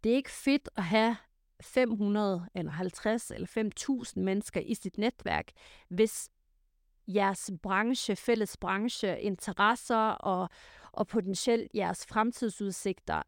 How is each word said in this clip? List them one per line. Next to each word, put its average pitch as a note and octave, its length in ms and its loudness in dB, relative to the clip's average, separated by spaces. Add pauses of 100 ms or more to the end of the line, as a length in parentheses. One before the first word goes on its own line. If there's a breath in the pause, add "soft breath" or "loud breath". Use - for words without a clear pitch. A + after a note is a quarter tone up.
Det A3 80 4
er B3 40 6
ikke C4+ 160 0
fedt - 440 2
at G3+ 80 -2
have A3 340 4 (440)
fem A#3+ 340 2
hundrede G3+ 600 0
eller E3 160 -4
halvtreds F#3 600 -2
eller - 160 -8
fem A3 240 -2
tusind A#3+ 520 -4
mennesker F#3+ 380 -2
i - 120 -4
sit - 240 -8
netværk, G3+ 540 -2 (380 loud breath)
hvis G#3+ 400 0 (800)
jeres G3+ 440 0 (120)
branche, G#3 520 0
fælles A3 420 0
branche, F#3+ 640 -2
interesser A3 840 2
og, F#3 420 -2 (420 loud breath)
og - 160 0
potentielt A3 680 0
jeres F3+ 300 -2
fremtidsudsigter G3+ 1200 -2